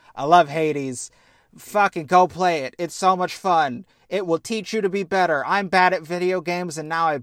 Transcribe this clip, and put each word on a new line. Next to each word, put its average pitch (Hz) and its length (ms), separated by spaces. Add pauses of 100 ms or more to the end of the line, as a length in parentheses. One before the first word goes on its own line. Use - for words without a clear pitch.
(160)
I 135 80
love 165 240
Hades. 143 600 (460)
Fucking 196 500
go 180 200
play 165 380
it. 127 140
It's 170 160
so 190 220
much 180 200
fun. 147 480 (240)
It 190 160
will 165 140
teach 220 340
you 220 100
to 196 60
be 196 140
better. 170 420
I'm 190 220
bad 180 260
at 170 120
video 180 360
games, 175 380
and 156 100
now 165 200
I 151 140